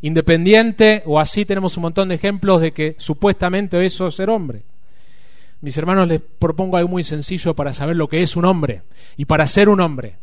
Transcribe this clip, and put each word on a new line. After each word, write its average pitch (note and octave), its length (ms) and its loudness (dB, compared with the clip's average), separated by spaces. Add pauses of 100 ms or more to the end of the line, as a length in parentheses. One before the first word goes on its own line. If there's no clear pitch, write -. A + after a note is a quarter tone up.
independiente, G3+ 1040 4
o D3+ 120 2
así D#3 280 0
tenemos G3 320 -2
un E3+ 60 -4
montón F#3 260 -2
de F3 60 -2
ejemplos G3 440 2
de D#3+ 140 0
que D#3 260 -4
supuestamente F#3 840 0
eso F3+ 220 -2
es D#3 80 -6
ser F#3+ 140 -4
hombre. D3 340 -4 (1000)
Mis C#3 160 -6
hermanos, F3+ 320 2
les D#3+ 120 0
propongo F3 540 -2
algo F3 140 2
muy F3+ 160 -2
sencillo D#3 480 -4
para C#3+ 200 -4
saber D3+ 220 -2
lo D#3 140 0
que D#3+ 120 0
es F3+ 140 0
un F3 80 0
hombre D3+ 380 0 (340)
y C#3+ 80 -6
para D3+ 240 2
ser G3+ 220 6
un G3+ 100 6
hombre. B2+ 440 -2